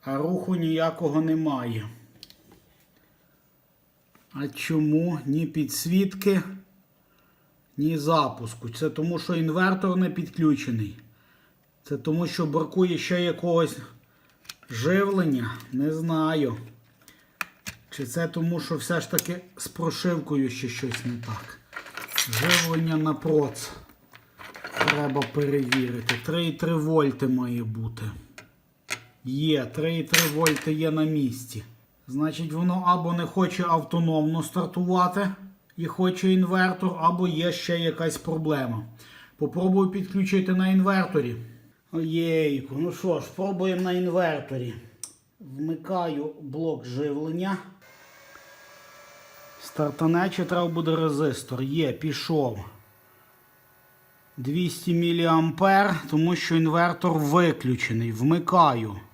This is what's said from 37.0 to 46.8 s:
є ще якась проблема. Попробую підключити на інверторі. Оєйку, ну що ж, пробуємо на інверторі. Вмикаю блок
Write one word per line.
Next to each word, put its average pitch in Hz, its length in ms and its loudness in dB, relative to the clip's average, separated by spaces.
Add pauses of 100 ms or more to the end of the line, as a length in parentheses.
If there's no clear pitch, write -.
є 165 240 0
ще 170 280 -2
якась 165 380 -2
проблема. 143 680 -2 (540)
Попробую 185 520 2
підключити 190 640 0
на 185 140 4
інверторі. 185 680 2 (560)
Оєйку, 160 840 0
ну 170 140 -2
що 170 280 0
ж, - 160 -10
пробуємо 185 460 -2
на 185 100 0
інверторі. 160 840 0 (640)
Вмикаю 156 920 -4 (100)
блок 143 440 -4